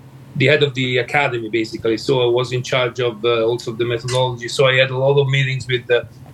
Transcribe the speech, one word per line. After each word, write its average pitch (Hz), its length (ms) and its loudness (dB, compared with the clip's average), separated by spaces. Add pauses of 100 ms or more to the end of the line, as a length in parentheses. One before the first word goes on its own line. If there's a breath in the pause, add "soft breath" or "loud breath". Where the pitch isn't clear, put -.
(360)
the 131 120 2
head 147 140 6
of 139 120 2
the 127 240 -2
academy, 120 500 -2
basically. 110 500 -2
So 127 260 0
I - 20 2
was 120 260 0
in 127 100 -2
charge 127 380 -2
of, 113 240 -4
uh, 117 220 2
also 120 260 -2
the 117 140 -4
methodology. 120 640 -2
So 135 180 2
I 131 80 4
had 131 160 4
a 127 60 -6
lot 139 200 2
of 139 120 4
meetings 131 360 -2
with, 123 240 -4
uh, 120 140 2 (300)